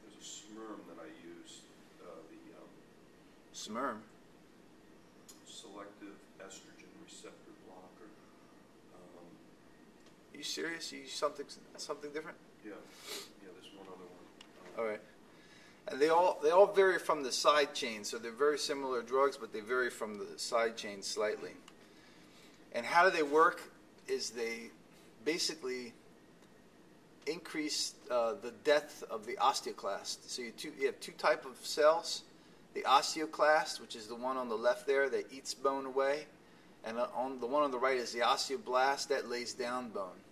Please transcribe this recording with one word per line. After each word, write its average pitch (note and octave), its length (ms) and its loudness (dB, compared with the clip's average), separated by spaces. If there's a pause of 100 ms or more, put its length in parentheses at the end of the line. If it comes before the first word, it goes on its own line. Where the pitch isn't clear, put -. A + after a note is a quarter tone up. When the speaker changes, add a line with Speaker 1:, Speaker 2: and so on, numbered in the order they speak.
Speaker 1:
there's - 180 -20
a - 20 -20
Smirm G#2+ 540 -14 (100)
that E2+ 140 -16
I D#2 60 -14 (180)
use, E2+ 360 -18 (420)
uh, F2 260 -16
the, - 280 -20
um, - 120 -20 (840)
Speaker 2:
Smirm? A2+ 440 -6 (1500)
Speaker 1:
selective G2+ 720 -16 (220)
estrogen - 500 -18 (140)
receptor - 500 -18 (120)
blocker. - 440 -20 (840)
Um, - 320 -20 (1080)
Speaker 2:
Are - 40 -14
you C#3+ 60 -12
serious? E3 480 -6
You C#3 80 -12
use C3+ 140 -14
something, C#3+ 320 -2 (320)
something D3 340 -10
different? D#3 260 -10 (260)
Speaker 1:
Yeah, G#2+ 80 -12 (680)
yeah. G#2+ 120 -18
There's - 220 -20
one F#2+ 120 -18
other F#2 180 -16
one. - 720 -20
Um, - 20 -8
Speaker 2:
All A2+ 60 0
right. - 160 -4 (840)
And C3 120 -6
they D3+ 100 6
all, F3 340 6
they D3+ 80 6
all G3 160 10
vary F#3+ 320 6
from D#3 240 0
the B2 80 -2
side D3 420 4
chain, A2+ 300 -4
so A#2 140 -6
they're A#2 140 -8
very C#3+ 280 2
similar C3+ 420 -2
drugs, C3+ 360 2
but A2 140 -12
they G#2+ 100 -6
vary B2 280 0
from G#2+ 300 -6
the - 180 -8
side A#2 400 0
chain G2+ 240 -10
slightly. G#2+ 500 -2 (1200)
And A#2+ 120 -4
how F3 240 6
do F3+ 60 -2
they D#3+ 80 2
work D#3+ 380 6 (460)
is C3 220 -2
they A#2+ 400 -6 (560)
basically B2+ 680 -4 (1300)
increase, D3+ 680 -4 (160)
uh, A#2 320 2
the A#2+ 100 -8 (120)
depth D3 480 2
of A2 160 -8
the B2 60 -6
osteoclast. - 840 -2 (100)
So - 140 -8
you, A2+ 100 -8
two, D3+ 280 -10
you C3+ 80 2
have - 120 -2
two - 120 -12
type D#3 340 2
of B2 180 -12
cells: - 600 4 (500)
the - 80 -4
osteoclast, D#3 1000 4
which A#2 160 -14
is A2 120 -12
the A#2 80 -8
one B2+ 220 -2
on B2 120 -4
the A2+ 60 0
left A#2+ 320 2
there C#3 220 4
that A#2 220 -2
eats C3+ 220 -10
bone C#3 320 0
away, C#3 400 0 (580)
and, A2+ 140 -6
uh, A#2+ 160 0
on C3 260 -4
the A#2+ 60 -4
one C#3 160 2
on C#3+ 80 4
the B2+ 80 -2
right C3 200 2
is A2+ 140 -2
the A#2 100 -2
osteoblast B2+ 880 2
that C3 200 0
lays A#2+ 240 -4
down B2 360 -4
bone. F#2+ 280 -8 (140)